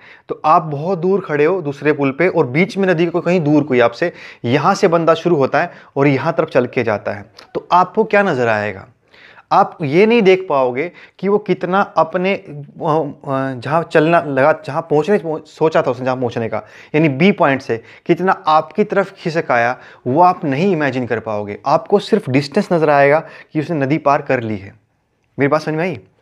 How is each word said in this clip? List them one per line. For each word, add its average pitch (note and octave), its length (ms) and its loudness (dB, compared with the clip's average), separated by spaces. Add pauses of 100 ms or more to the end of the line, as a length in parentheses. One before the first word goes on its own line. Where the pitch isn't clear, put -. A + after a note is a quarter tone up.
(280)
तो - 160 -10
आप D#3+ 180 4
बहुत D#3+ 360 -6
दूर F#3 220 0
खड़े D3 240 0
हो F3+ 180 0
दूसरे C#3+ 300 -2
पुल C#3 180 0
पे D#3+ 180 0
और E3 180 0
बीच E3 320 0
में F#3+ 100 0
नदी E3+ 180 2
को E3+ 140 -2
कहीं F3 200 0
दूर D3 220 2
कोई C3 180 2
आपसे, C#3 320 0 (320)
यहाँ C3+ 300 2
से G3 140 2
बंदा E3 260 2
शुरू D#3+ 220 0
होता C#3 240 0
है F3 100 -4 (260)
और C#3+ 100 2
यहाँ C#3 260 0
तरफ D#3+ 160 -2
चल B2 180 0
के A#2+ 160 -4
जाता G#2 300 -4
है, G2+ 180 -14 (240)
तो - 180 -8
आपको F#3 320 2
क्या G3+ 180 2
नज़र B2+ 260 0
आएगा? G#2 380 -4 (680)
आप F#3 300 2
ये D#3 240 4
नहीं A#3 160 4
देख F#3 260 4
पाओगे C3+ 420 -2 (280)
कि F#3+ 100 -4
वो G3+ 100 2
कितना F#3 420 -2 (160)
अपने, F3+ 380 0
अ, - 40 -6
अ, D3 240 -16 (920)
जहाँ C3 280 -2
चलना D#3+ 380 4
लगा, C#3+ 320 2 (140)
जहाँ D3 160 -6
पहुँचने D#3 360 0
पहुँच-, D#3 300 -8
सोचा D#3+ 340 0
था C#3+ 80 -2
उसने B2 140 -6
जहाँ B2+ 120 0
पहुँचने A#2+ 320 -4
का, G#2+ 140 -6 (320)
यानी D#3 140 2
बी D3 240 2
पॉइंट C#3+ 300 0
से A2+ 200 -6 (240)
कितना F3+ 260 0 (140)
आपकी D#3 380 0
तरफ G3+ 340 -2
खिसक D#3+ 320 -4
आया, A#2+ 260 0 (300)
वो C#3 160 2
आप F3+ 220 2
नहीं D3+ 280 0
इमेजिन C3 340 -2
कर A2 140 -2
पाओगे। G#2 460 -8
आपको D#3+ 320 0
सिर्फ G3+ 320 -2
डिस्टेंस C#3+ 420 -2
नज़र D#3 180 2
आएगा C#3+ 300 4 (320)
कि D#3 80 -2
उसने D#3 160 -4
नदी C#3 220 -2
पार C#3+ 240 0
कर C3 180 -2
ली A2 160 -6
है। F#2+ 180 -16 (640)
मेरी C#3 100 0
बात D3+ 140 0
समझ D#3 120 -6
में D#3 100 -4
आई? E3 140 -6 (240)